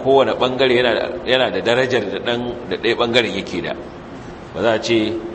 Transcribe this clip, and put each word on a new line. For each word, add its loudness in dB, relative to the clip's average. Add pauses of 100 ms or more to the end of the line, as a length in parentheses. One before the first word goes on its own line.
kowane 4
ɓangare 2
yana 4
da, 0 (180)
yana 2
da -2
darajar 2 (100)
da -6
ɗan, -2 (160)
da -2
ɗaya 0
ɓangaren 2
yake -6
da. -6 (840)
Ba -4
za 4
a 2
ce 2 (200)